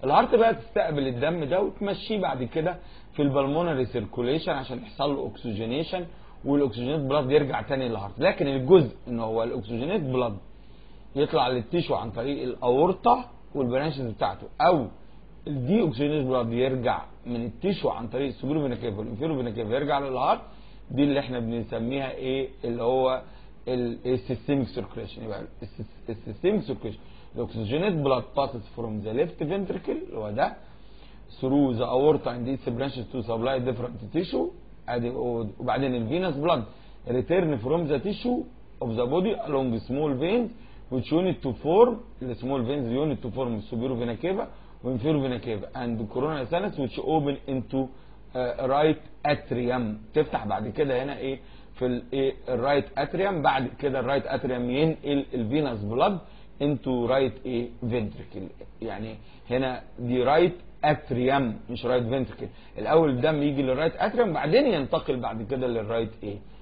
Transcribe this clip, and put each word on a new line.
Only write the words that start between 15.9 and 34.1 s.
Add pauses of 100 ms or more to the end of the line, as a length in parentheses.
بلاد
يرجع (240)
من
التيشو
عن
طريق
السوبيرو
فينا
كيفا
والانفيرو
فينا
كيفا
يرجع
للهارت، (500)
دي
اللي
احنا
بنسميها
ايه؟ (160)
اللي
هو (460)
ال-،
السيستميك
سيركوليشن.
يبقى (200)
السيس-،
السيستميك
سيركوليشن (380)
الاكسجينات
بلاد (120)
باسز (100)
فروم
ذا
ليفت
فنتريكل (120)
اللي
هو
ده (840)
through
the (100)
aorta
and
its (100)
branches
to
supply (100)
different